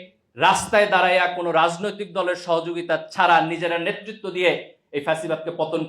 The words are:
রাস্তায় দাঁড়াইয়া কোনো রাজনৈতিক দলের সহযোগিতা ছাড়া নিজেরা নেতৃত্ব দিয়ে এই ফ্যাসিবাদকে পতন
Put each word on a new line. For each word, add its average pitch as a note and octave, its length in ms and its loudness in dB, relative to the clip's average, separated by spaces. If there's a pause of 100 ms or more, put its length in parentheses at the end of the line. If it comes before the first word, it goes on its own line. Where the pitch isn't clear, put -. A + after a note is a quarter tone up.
(360)
রাস্তায় G3+ 560 4
দাঁড়াইয়া F3+ 340 4 (100)
কোনো F3 160 -4
রাজনৈতিক F3 560 0 (100)
দলের F3+ 280 -2
সহযোগিতা E3+ 480 -2 (200)
ছাড়া F3 220 4 (140)
নিজেরা E3+ 360 -4
নেতৃত্ব G3+ 380 -8 (120)
দিয়ে F3+ 160 2 (440)
এই C#3+ 100 -4
ফ্যাসিবাদকে D#3+ 540 -4
পতন D#3+ 280 -4